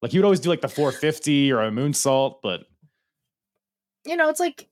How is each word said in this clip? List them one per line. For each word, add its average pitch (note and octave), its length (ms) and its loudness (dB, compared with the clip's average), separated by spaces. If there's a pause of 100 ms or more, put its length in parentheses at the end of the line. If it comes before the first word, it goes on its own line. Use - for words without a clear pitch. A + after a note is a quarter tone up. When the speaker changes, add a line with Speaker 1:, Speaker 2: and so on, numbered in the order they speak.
Speaker 1:
Like, A#2 100 -6
he F3 60 2
would G3 80 4
always F#3+ 140 4
do, D#3+ 100 -2
like, D#3+ 100 0
the C3+ 80 -6
four D3 240 -2
fifty D3 600 0
or A#2 100 2
a A2 80 0
moonsault, C3+ 720 0
but F#2 220 -6 (1400)
Speaker 2:
You E4 120 -6
know, D#4+ 120 4
it's D#4 120 -2
like E4+ 320 -4